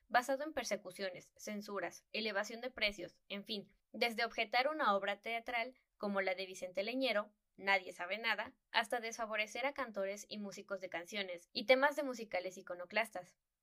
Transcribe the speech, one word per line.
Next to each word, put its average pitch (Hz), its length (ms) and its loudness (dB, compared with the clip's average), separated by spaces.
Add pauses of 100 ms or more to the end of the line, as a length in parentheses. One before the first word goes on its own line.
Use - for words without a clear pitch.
basado 262 360 4
en 311 100 -8
persecuciones, 190 840 -4
censuras, 202 760 -6
elevación 214 480 -2
de 254 100 -6
precios, 214 460 -2 (100)
en 202 160 -8
fin, 202 260 -6 (220)
desde 233 340 0
objetar 240 440 2
una 269 260 6
obra 196 260 2
teatral 233 520 -2 (240)
como 196 240 2
la 190 140 2
de 190 100 -4
Vicente 185 380 -4
Leñero, 226 480 0 (260)
Nadie 190 340 4
sabe 180 280 -4
nada, 226 340 0 (180)
hasta 233 280 2
desfavorecer 220 640 -2
a 285 80 0
cantores 208 560 -4
y 214 80 -8
músicos 196 420 -8
de 185 100 -8
canciones 175 640 -6
y 220 140 -4
temas 269 300 8
de 302 80 0
musicales 208 520 -4
iconoclastas. 180 800 -4 (280)